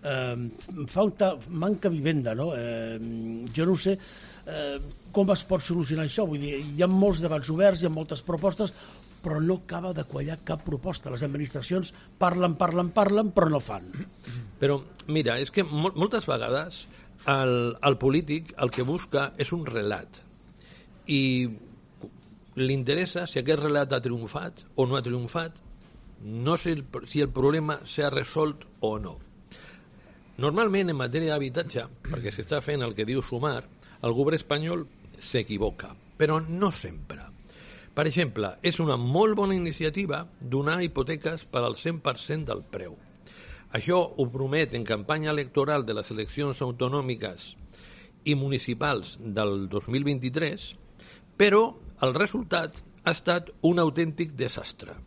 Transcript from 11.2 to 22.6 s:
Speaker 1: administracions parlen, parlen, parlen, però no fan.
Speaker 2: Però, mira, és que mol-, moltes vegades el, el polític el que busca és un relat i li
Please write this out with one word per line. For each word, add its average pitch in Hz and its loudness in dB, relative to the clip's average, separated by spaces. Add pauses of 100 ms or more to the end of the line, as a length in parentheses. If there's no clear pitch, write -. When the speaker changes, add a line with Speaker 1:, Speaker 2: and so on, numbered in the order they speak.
Speaker 1:
administracions 147 -2 (260)
parlen, 175 4
parlen, 175 2
parlen, 202 4
però 170 6
no 147 2
fan. - -8 (720)
Speaker 2:
Però, 139 4 (260)
mira, 131 2
és 135 -4
que 202 2
mol-, 156 0
moltes 202 0
vegades 131 -2 (420)
el, 123 2
el 139 6
polític 147 0
el 135 2
que 127 -2
busca 139 0
és 143 -2
un 170 -4
relat 107 -2 (1000)
i 131 4 (1040)
li 131 2